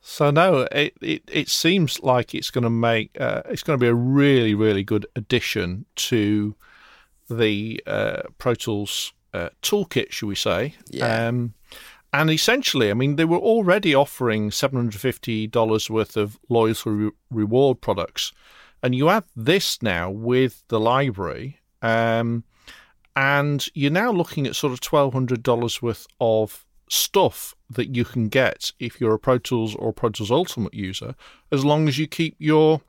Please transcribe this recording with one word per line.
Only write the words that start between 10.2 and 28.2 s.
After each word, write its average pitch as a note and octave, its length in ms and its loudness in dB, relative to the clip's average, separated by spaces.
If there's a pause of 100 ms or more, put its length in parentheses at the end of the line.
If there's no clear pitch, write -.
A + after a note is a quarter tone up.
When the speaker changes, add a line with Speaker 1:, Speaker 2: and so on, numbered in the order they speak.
Speaker 1:
we G2 60 -4
say. G#2+ 400 -2 (160)
Speaker 2:
Yeah. A#2 380 -2
Speaker 1:
Um, A#2+ 260 -2 (580)
and D#3 160 2
essentially, D3+ 600 2
I G2+ 40 0
mean, C#3 200 0
they D#3+ 100 2
were E3 140 2
already G3+ 560 2
offering A2 560 0
seven C3+ 280 -2
hundred A2 220 -4
fifty A2+ 460 -4
dollars A2 420 2
worth A2 280 -2
of G#2 320 -2
loyalty A2+ 420 2
re-, G#2+ 200 0 (200)
reward B2 500 2
products. - 520 -4 (500)
And B2+ 140 0
you D3 140 4
add G#3+ 120 2 (140)
this C#3+ 440 0
now F#2 300 -2
with A#2+ 560 0
the A2+ 140 0
library, A#2 800 -2 (220)
um, A2+ 600 0 (720)
and C#3+ 500 2 (100)
you're C#3+ 180 0
now A3 180 0
looking E3 380 -2
at - 80 -6
sort C#3 160 -2
of B2 80 -10
twelve C#3 320 2
hundred B2 320 -2
dollars A#2 360 0
worth A#2 280 -6 (120)
of A2 460 0 (260)
stuff - 640 0 (160)
that B2 240 -4
you A#2+ 100 2
can A2+ 240 -2